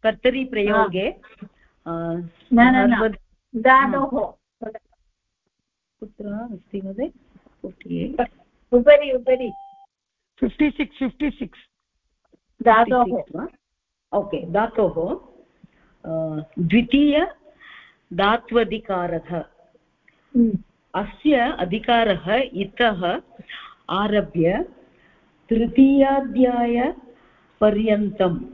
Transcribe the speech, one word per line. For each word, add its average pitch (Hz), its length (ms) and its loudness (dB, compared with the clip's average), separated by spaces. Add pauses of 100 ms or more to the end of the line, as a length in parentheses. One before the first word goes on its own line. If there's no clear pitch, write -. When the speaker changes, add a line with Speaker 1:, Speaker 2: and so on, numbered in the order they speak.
Speaker 1:
कर्तरिप्रयोगे, 214 960 0
Speaker 2:
हा। - 460 -10 (400)
Speaker 1:
अ, 165 340 -6 (320)
Speaker 2:
न, - 0 -
न, 233 80 6
न। 254 380 4
Speaker 1:
सर्वदा 220 200 -2 (380)
Speaker 2:
धातोः। 262 640 2
Speaker 1:
हा। - 500 -12 (1300)
कुत्र 208 260 -16
अस्ति 208 540 -12
महोदय? 196 300 -8 (520)
फोर्टि 180 340 -12
एय्ट्। - 360 -4 (400)
Speaker 2:
उपरि, 285 400 6
उपरि। 254 400 -2 (880)
Speaker 3:
फिफ्टि 277 300 0
सिक्स्, - 280 -8
फिफ्टि 269 320 -4
सिक्स्। - 300 -14 (1000)
Speaker 2:
धातोः। 233 420 4
Speaker 1:
फिफ्टि 233 120 -4
सिक्स् - 200 -10
वा? 269 120 -8 (720)
ओके, 170 320 -6
धातोः, 202 680 -2 (840)
अ, 160 360 -6 (180)
द्वितीय 277 760 2 (800)
धात्वधिकारः। 190 1300 -2 (920)
Speaker 2:
हम्म। 220 220 2 (360)
Speaker 1:
अस्य 240 640 0
अधिकारः 214 840 0 (100)
इतः 196 680 -2 (720)
आरभ्य 202 760 -2 (800)
तृतीयाध्यायपर्यन्तम्। 240 3000 0